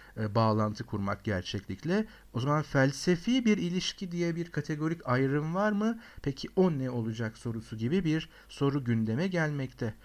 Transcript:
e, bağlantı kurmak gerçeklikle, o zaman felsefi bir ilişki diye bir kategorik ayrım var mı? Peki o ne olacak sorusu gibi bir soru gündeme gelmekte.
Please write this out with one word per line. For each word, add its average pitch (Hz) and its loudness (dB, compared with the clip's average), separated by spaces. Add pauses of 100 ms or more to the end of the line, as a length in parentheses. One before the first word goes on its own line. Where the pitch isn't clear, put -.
(200)
e, 104 -2
bağlantı 107 4
kurmak 101 -4
gerçeklikle, 110 -2 (260)
o 117 -4
zaman 147 2
felsefi 175 2
bir 214 6
ilişki 175 -4
diye 170 -2
bir 170 -6
kategorik 156 -2
ayrım 135 2
var 208 2
mı? 220 0 (220)
Peki - -6
o 180 4
ne 131 -2
olacak 113 -2
sorusu 113 -6
gibi 135 2
bir 156 0 (200)
soru 139 0
gündeme 117 0
gelmekte. 147 -2 (100)